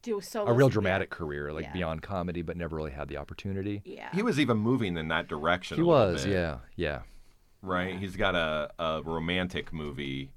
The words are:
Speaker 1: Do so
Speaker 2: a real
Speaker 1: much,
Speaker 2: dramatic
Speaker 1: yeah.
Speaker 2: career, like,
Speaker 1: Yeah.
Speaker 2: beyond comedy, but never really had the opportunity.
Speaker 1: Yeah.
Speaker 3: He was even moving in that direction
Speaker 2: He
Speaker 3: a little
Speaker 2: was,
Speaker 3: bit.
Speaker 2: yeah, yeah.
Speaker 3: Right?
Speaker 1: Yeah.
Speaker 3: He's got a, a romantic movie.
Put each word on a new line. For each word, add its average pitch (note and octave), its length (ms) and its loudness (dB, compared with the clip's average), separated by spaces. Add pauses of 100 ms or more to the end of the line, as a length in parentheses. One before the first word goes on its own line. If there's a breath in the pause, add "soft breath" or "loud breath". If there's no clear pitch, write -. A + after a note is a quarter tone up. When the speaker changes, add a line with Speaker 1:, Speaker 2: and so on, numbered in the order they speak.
Speaker 1:
Do G#3 200 -2
so G#3 260 -4
Speaker 2:
a A#2+ 60 4
real C3 160 8
Speaker 1:
much, A#2+ 60 2
Speaker 2:
dramatic F#2+ 360 2
Speaker 1:
yeah. - 60 -10
Speaker 2:
career, D2 360 -6
like, D#2+ 140 -6
Speaker 1:
Yeah. - 60 -10
Speaker 2:
beyond D#2+ 300 -2
comedy, F2 380 -4
but E2 160 -6
never E2 200 -4
really D#2 160 -4
had C#2+ 160 -8
the C#2+ 80 -8
opportunity. G2 680 -6
Speaker 1:
Yeah. F#3 300 -12
Speaker 3:
He F#3+ 80 0
was A3 160 2
even B2 180 4
moving G#2+ 400 2
in D#2+ 120 -2
that D#2+ 180 2
direction E2 500 0
Speaker 2:
He D#3+ 60 2
Speaker 3:
a E3+ 40 4
little B2 260 6
Speaker 2:
was, C#2+ 120 0
Speaker 3:
bit. G2 80 2
Speaker 2:
yeah, E2 260 2 (180)
yeah. D2+ 240 -2 (640 soft breath)
Speaker 3:
Right? F#2 320 -2
Speaker 1:
Yeah. F#2 60 -6
Speaker 3:
He's F#2+ 160 -6
got F#2+ 200 4
a, D#2 420 2
a D#2+ 240 0
romantic E2 680 -2
movie. C#2 640 -6